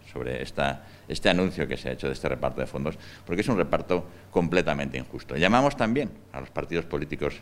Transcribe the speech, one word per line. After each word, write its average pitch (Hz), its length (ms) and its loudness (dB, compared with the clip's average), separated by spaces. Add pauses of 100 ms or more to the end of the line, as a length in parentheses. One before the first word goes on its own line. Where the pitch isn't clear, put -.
(120)
sobre 64 300 -4
esta, 69 440 -2 (220)
este - 220 0
anuncio 87 380 2
que 65 80 -4
se - 140 -6
ha - 20 0
hecho 67 160 -4
de 67 60 -2
este 71 160 -4
reparto 65 320 -2
de 65 40 -2
fondos, 71 320 -4 (280)
porque 87 160 0
es - 80 -2
un 113 80 2
reparto 85 500 2 (240)
completamente 76 680 2
injusto. - 380 -8
Llamamos 117 400 6
también 120 340 0 (220)
a 67 80 -10
los 65 100 -10
partidos 82 360 -2
políticos 73 560 -2